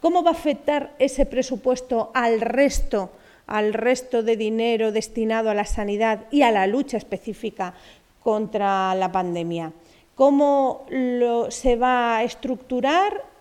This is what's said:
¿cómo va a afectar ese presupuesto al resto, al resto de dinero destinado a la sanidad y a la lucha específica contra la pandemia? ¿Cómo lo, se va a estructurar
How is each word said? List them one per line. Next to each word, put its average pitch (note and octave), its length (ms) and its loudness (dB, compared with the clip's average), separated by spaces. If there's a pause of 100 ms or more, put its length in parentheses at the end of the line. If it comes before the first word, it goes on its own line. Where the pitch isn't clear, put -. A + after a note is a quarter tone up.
¿cómo E4+ 220 2
va E4+ 60 4
a E4 60 2
afectar D4 640 -2
ese C4 260 2
presupuesto B3 880 -2
al A#3 300 0
resto, A3+ 680 0 (360)
al G#3+ 260 -2
resto A#3+ 500 -2
de A3+ 140 0
dinero A3 560 0
destinado A3 560 -2
a G#3 60 0
la G#3 100 0
sanidad G#3+ 680 -2
y C#4+ 120 4
a A#3+ 80 6
la G3 160 2
lucha A#3+ 320 -2
específica F#3+ 720 -8 (500)
contra G3+ 720 0
la F#3 180 -2
pandemia? E3+ 600 -4 (420)
¿Cómo C#4 760 4
lo, A#3+ 600 0
se B3 260 2
va A#3+ 420 2
a A3+ 40 0
estructurar C#4 1000 -2 (180)